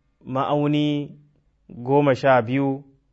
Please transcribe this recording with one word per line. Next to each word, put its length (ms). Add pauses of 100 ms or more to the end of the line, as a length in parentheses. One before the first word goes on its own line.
(240)
ma'auni 920 (500)
goma 460
sha 280
biyu, 420 (280)